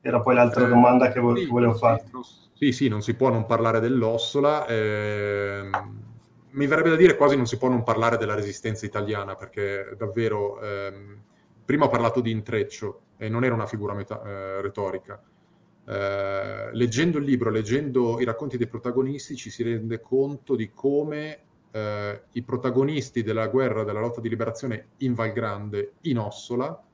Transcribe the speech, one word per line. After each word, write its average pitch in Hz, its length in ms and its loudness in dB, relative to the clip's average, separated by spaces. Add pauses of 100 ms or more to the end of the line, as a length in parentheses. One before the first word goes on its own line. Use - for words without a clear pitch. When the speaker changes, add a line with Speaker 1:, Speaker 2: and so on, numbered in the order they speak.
Speaker 1:
Era 123 200 2
poi 127 140 4
l'altra 120 300 6
Speaker 2:
Eh, 117 40 2
Speaker 1:
domanda 123 420 8
che 127 80 -2
vo-, 120 160 4
Speaker 2:
sì, 131 100 -2
Speaker 1:
che 120 60 -4
volevo 120 220 4
Speaker 2:
sì, - 60 -2
Speaker 1:
farti. 113 320 2
Speaker 2:
no, 123 120 -14
sì, - 480 -2
sì, 131 160 0
non 104 140 0
si 117 120 -2
può 131 160 2
non 113 160 2
parlare 113 340 2
dell'Ossola, 127 880 0
ehm, 104 1400 -4 (440)
mi 139 160 -2
verrebbe 160 240 4
da 160 60 6
dire 170 200 8
quasi 139 200 6
non 127 100 2
si 120 120 -4
può 131 100 0
non 123 160 2
parlare 113 340 2
della 104 160 0
resistenza 104 520 -4
italiana, 101 500 -6
perché 98 600 -8
davvero, 107 640 -2
ehm, 101 580 -10 (460)
prima 147 220 2
ho 120 40 2
parlato 117 300 2
di 113 120 -2
intreccio, 107 680 -4 (160)
e 120 120 -8
non 117 140 -2
era 123 100 2
una 110 140 -2
figura 104 260 -6
meta-, 107 300 -10
eh, 98 380 -8
retorica. 98 600 -6 (640)
Eh, 98 840 -4
leggendo 120 480 2
il 143 60 -4
libro, 120 260 2
leggendo 120 680 0
i 123 40 0
racconti 127 340 -4
dei 117 100 0
protagonisti, 131 680 -4
ci 110 160 -14
si - 100 -10
rende 113 400 -4
conto 135 540 0
di 110 180 -4
come, 147 640 -2 (300)
eh, 104 520 -6 (100)
i 120 100 -6
protagonisti 127 800 -2
della 110 280 -2
guerra, 120 340 0
della 104 160 -4
lotta 120 200 -4
di 113 80 -8
liberazione 113 600 -6 (100)
in 127 160 -2
Val 117 200 -2
Grande, 104 680 -6
in 143 160 -2
Ossola 123 640 -6 (120)